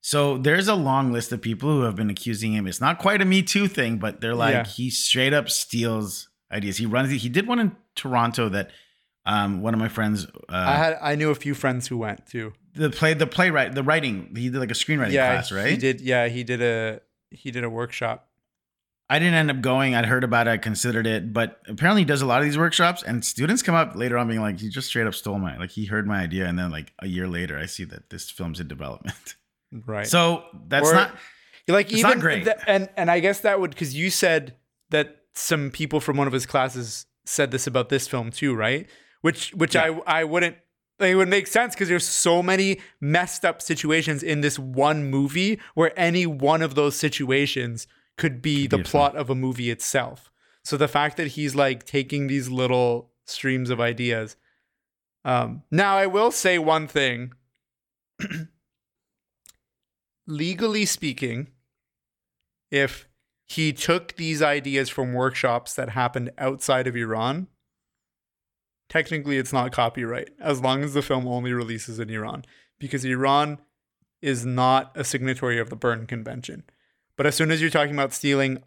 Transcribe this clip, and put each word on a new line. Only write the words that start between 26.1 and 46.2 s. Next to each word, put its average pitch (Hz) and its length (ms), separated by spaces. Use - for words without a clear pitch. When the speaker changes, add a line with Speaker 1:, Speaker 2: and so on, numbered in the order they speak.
Speaker 1:
idea." 92 280
And 87 120
then, 90 120
like, 76 280
a 95 80
year 92 200
later, 87 300
I 80 100
see - 180
that - 240
this - 200
film's 85 300
in 82 80
development. 69 720
<laughs> - 60
Speaker 2:
Right. 107 180
Speaker 1:
So 170 380
that's 143 200
Speaker 2:
Or, 160 60
Speaker 1:
not, 196 220
Speaker 2:
like, 202 240
Speaker 1:
it's 226 120
not 208 80
Speaker 2:
even 214 100
Speaker 1:
great. 165 240
Speaker 2:
the, 214 240
and, 190 260
and 170 140
I 175 100
guess 196 200
that 202 200
would, 170 160
'cause 139 200
you 175 160
said 160 420
that 151 320
some 143 380
people 151 280
from 147 160
one 139 120
of 131 60
his 127 120
classes 127 640
said 139 240
this 123 160
about 123 240
this 135 180
film 117 220
too, 135 240
right? 120 340
Which, - 340
which 165 180
Speaker 1:
Yeah. 160 320
Speaker 2:
I, 160 140
I 165 60
wouldn't, 170 320
like, 190 100
it 185 60
would 190 120
make 190 200
sense 240 280
'cause 196 120
there's 175 200
so 175 360
many 190 380
messed 165 420
up 170 200
situations 156 580
in 151 200
this 143 180
one 139 500
movie 151 500
where 160 260
any 170 280